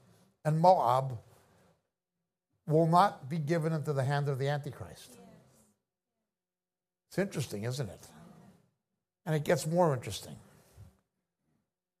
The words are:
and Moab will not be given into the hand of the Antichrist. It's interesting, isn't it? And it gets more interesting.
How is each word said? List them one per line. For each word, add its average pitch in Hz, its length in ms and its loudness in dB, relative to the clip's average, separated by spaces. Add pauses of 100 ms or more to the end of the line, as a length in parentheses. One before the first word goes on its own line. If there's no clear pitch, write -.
(460)
and 156 120 0
Moab 135 600 4 (1500)
will 160 200 4
not 175 420 4
be 165 80 -6
given 160 380 -2
into 151 180 -4
the 135 100 -2
hand 143 280 0
of 135 80 -4
the 135 100 -2
Antichrist. 139 680 -10 (1900)
It's - 80 -6
interesting, 160 460 -4
isn't 123 260 -6
it? - 160 -20 (1200)
And 160 80 0
it 147 100 -2
gets 156 220 0
more 165 260 2
interesting. - 440 -8 (1600)